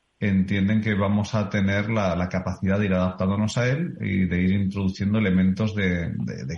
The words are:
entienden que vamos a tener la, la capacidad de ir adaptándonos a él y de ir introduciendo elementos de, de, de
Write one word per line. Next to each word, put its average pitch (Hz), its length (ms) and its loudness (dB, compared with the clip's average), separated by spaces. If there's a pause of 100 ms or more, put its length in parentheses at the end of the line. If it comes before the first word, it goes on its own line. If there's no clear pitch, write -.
(200)
entienden 98 600 2
que 107 120 0
vamos 101 420 0
a 104 140 0
tener 101 400 0
la, 101 260 0
la 90 140 -2
capacidad 95 500 -2
de 104 60 2
ir 95 80 0
adaptándonos 95 640 0
a 120 100 0
él 156 320 -2
y 98 260 0
de 87 160 0
ir 92 120 2
introduciendo 98 680 0
elementos 95 560 2
de, 90 400 0
de, - 320 -8
de 82 100 -8